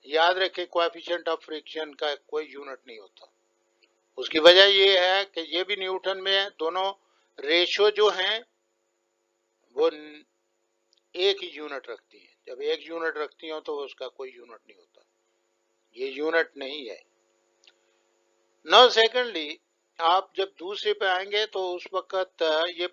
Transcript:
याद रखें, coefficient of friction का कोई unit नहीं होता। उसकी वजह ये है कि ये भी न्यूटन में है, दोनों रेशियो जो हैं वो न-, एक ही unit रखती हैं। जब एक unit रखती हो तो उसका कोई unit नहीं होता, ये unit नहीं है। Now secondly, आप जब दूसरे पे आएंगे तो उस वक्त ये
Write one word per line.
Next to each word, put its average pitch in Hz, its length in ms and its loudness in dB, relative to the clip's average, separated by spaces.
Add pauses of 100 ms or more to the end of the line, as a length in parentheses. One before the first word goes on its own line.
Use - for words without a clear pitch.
याद 160 320 2
रखें, 180 300 -2
coefficient 170 600 -4
of 160 140 -2
friction 156 580 -12
का 147 140 -2
कोई 151 320 -8
unit 139 400 -16
नहीं 117 120 -18
होता। 95 340 -20 (880)
उसकी 127 220 -2
वजह 180 260 10
ये 196 340 6
है 190 260 2
कि 170 220 -10
ये 165 160 -4
भी 196 120 -6
न्यूटन 185 440 -6
में 190 120 -2
है, 196 180 0
दोनों 185 420 -4 (460)
रेशियो 170 540 2
जो 208 200 4
हैं 202 320 -4 (1300)
वो 160 140 2
न-, 151 340 -18 (920)
एक 196 280 0
ही 180 80 -12
unit 143 400 -12
रखती - 280 -16
हैं। - 160 -20 (140)
जब 131 140 -12
एक 151 260 -4
unit 165 300 -6
रखती 151 300 -10
हो 156 120 -8
तो 151 180 -8
उसका 135 300 -12
कोई 131 220 -14
unit 120 300 -20
नहीं 98 180 -20
होता, - 260 -20 (920)
ये 131 160 -6
unit 156 440 -2
नहीं 139 320 -12
है। 87 140 -16 (1600)
Now 233 240 8
secondly, 220 580 0 (500)
आप 180 380 2
जब 190 220 -4
दूसरे 202 340 -6
पे 202 160 -2
आएंगे 202 400 -2
तो 196 120 -6 (140)
उस 175 200 -12
वक्त 185 480 -4 (300)
ये 175 200 -6